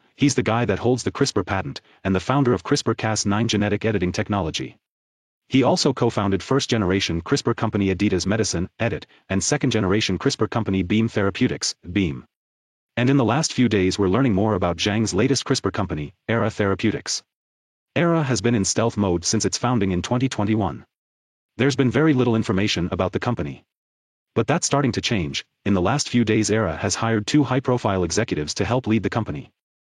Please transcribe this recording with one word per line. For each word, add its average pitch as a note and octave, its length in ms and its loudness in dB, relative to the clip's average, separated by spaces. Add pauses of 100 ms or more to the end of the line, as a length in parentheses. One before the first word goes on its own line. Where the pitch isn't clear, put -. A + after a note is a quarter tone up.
(160)
He's C#3+ 200 2
the A2+ 80 0
guy A2 220 2
that G2 140 0
holds B2 240 0
the G2+ 80 -2
crispr - 340 0
patent - 360 -6 (220)
and F#2+ 120 0
the F#2 40 2
founder C3 340 2
of F#2 100 -2
crispr B2+ 340 -2
Cas A2 280 -2 (200)
genetic G#2 400 0
editing F#2 260 0
technology. F#2+ 680 -4 (720)
He C3 140 4
also D3 300 2
co-founded G2+ 480 0
first-generation G2 800 0
crispr - 340 0
company G2+ 380 0
Adidas F#2 320 0
Medicine, F#2+ 440 -2 (100)
Edit, A2+ 260 -4 (240)
and F#2+ 140 0
second-generation G#2+ 760 0
crispr A2+ 320 -2
company G2+ 320 -2
Beam G#2+ 260 2
Therapeutics, G2 680 -2 (160)
Beam. E2 340 -2 (680)
And B2 140 2
in C#3 80 4
the B2+ 80 4
last C3 280 0
few B2 160 2
days F#2+ 280 2
we're G2 120 2
learning A#2 240 2
more G#2 220 2
about F2 220 0
Zhang's G#2 360 -2
latest B2+ 320 0
crispr G#2 260 -2
company, D#2 420 -6 (140)
Era A2 220 0
Therapeutics. G2 720 -2 (720)
Era E3 280 2
has B2 180 0
been A#2+ 140 2
in G2 100 2
stealth G2 320 0
mode F2+ 280 0
since G#2+ 200 0
its F#2 120 -2
founding A2 340 0
in F2 100 0
twenty B2 280 -2
twenty-one. G2+ 560 -2 (720)
There's C3 180 2
been C3+ 160 2
very D3+ 220 4
little A#2+ 220 4
information G2 560 0
about F#2 220 -2
the G2 60 -2
company. D2+ 440 -4 (720)
But G#2+ 120 0
that's D#3 200 0
starting C#3 240 2
to F#2+ 100 -4
change. D#2 440 -4 (200)
In G2+ 80 2
the F#2+ 80 2
last A#2 280 0
few A#2+ 140 2
days, G#2+ 280 2
Era G#2 240 0
has - 180 -4
hired A2+ 320 -2
two D3 180 2
high-profile B2 600 0
executives E2 520 -2
to G2 100 0
help A#2+ 200 0
lead A2 160 2
the G2 80 -4
company. - 420 -6 (340)